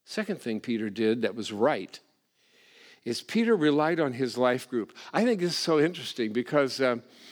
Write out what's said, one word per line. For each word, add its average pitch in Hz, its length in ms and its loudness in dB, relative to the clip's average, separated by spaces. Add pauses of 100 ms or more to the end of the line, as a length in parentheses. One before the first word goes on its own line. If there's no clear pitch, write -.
Second 208 340 -6
thing 110 200 -4
Peter 110 320 -2
did 110 320 2
that 101 100 -2
was 107 180 -8
right 110 480 -2 (1040)
is 120 200 -6
Peter 226 320 2
relied 151 440 4
on 139 140 0
his 120 240 -2
life 123 320 2
group. 113 260 -4 (160)
I 202 140 2
think 233 140 2
this 175 140 -2
is - 40 -2
so 160 220 2
interesting 147 520 -2
because, 131 480 0
um, 123 220 0 (300)